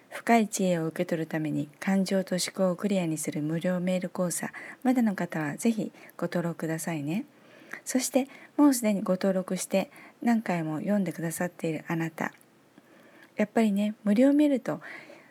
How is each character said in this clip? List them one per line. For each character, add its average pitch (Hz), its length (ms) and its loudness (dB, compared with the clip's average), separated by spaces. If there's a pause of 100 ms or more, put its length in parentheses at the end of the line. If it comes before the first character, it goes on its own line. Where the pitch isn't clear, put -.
深 - 300 2
い 214 100 2
知 - 160 -2
恵 180 120 2
を 160 100 -2
受 160 100 -8
け 175 80 0
取 165 160 -2
る 160 40 -4
た 160 140 -4
め 156 100 -2
に 147 200 -4 (100)
感 190 260 2
情 190 180 0
と 185 120 -6
思 - 180 -4
考 190 180 0
を 175 40 -2
ク 202 140 -2
リ 196 100 2
ア 175 80 -2
に 156 100 -2
す 175 140 -6
る 160 100 -4
無 160 200 -2
料 180 180 -2
メ 185 180 0
ー - 40 -2
ル 185 80 -6
講 180 200 -2
座、 - 220 -6 (320)
ま 254 100 4
だ 254 80 2
の 214 140 2
方 170 240 -4
は 147 160 -4
ぜ - 160 0
ひ 214 200 -4 (260)
ご 175 100 -2
登 175 220 -2
録 165 80 -8
く 165 100 -6
だ 160 100 -2
さ 165 160 -6
い 151 80 -4
ね。 170 240 -4 (580)
そ - 140 -2
し 262 120 -2
て、 269 180 0 (300)
も 294 100 8
う 277 80 6
す 240 80 -4
で 214 100 4
に 185 80 0
ご 185 120 0
登 190 200 0
録 185 240 -4
し - 80 -6
て - 240 0 (320)
何 233 220 2
回 175 180 0
も 156 180 -4
読 208 200 0
ん 196 40 2
で 165 100 -4
く - 100 -10
だ 165 80 -2
さ 180 140 -4
っ 175 40 -2
て 165 200 -6
い 160 40 -2
る 151 140 -8
あ 170 80 -2
な 165 160 -2
た、 - 220 -4 (1000)
や 214 100 2
っ - 40 -4
ぱ 233 120 2
り 220 100 4
ね、 208 320 0
無 208 100 4
料 262 200 6
メ 294 120 6
ー 294 40 6
ル 269 100 2
と 160 220 -6 (500)